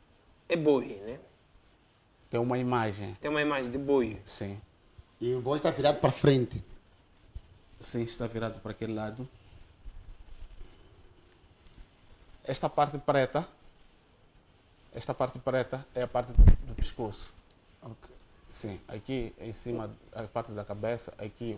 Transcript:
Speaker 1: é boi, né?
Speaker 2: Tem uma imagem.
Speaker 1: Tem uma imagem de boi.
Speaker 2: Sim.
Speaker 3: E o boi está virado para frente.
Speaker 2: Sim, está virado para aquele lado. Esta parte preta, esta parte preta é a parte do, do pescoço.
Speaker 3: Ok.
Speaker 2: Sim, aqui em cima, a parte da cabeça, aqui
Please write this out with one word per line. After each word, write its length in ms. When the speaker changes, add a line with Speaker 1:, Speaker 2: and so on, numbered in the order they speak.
Speaker 1:
é 80
boi, 480
né? 160
Speaker 2:
Tem 100
uma 200
imagem. 600
Speaker 1:
Tem 120
uma 100
imagem 300
de 80
boi. 460
Speaker 2:
Sim. 360
Speaker 3:
E 140
o 80
boi 160
está 140
virado 280
para 120
frente. 520
Speaker 2:
Sim, 240
está 240
virado 320
para 120
aquele 220
lado. 340
Esta 260
parte 280
preta, 500
esta 200
parte 260
preta 460
é 80
a 40
parte 240
do, 120
do 80
pescoço. 580
Speaker 3:
Ok. 340
Speaker 2:
Sim, 360
aqui 520
em 140
cima, 360
a 100
parte 280
da 120
cabeça, 540
aqui 400